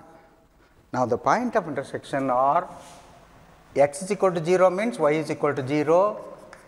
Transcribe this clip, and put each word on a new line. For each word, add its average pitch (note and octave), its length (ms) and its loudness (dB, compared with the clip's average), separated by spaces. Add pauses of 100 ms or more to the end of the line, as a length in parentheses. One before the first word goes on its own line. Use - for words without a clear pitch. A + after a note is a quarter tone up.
(920)
Now, B2 160 0
the A2+ 100 2
point G#3+ 380 0
of F3+ 120 0
intersection C3+ 640 -6
are C#3 400 2 (1040)
x C#3+ 280 2
is F#3 80 -6
equal F#3+ 220 2
to E3 120 -4
zero F#3 240 4
means G3+ 300 -4
y D3+ 140 2
is D#3 180 -2
equal D3 240 -2
to C3+ 120 -6
zero, D#3+ 560 2 (440)